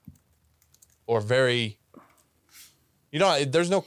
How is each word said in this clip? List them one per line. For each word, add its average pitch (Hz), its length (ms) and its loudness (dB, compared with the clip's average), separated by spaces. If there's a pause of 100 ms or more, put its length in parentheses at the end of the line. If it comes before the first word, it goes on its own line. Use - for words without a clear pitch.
(1080)
or 113 140 -2
very, 120 580 0 (1300)
you 147 80 -6
know, 160 260 2
there's 165 260 0
no, 190 160 0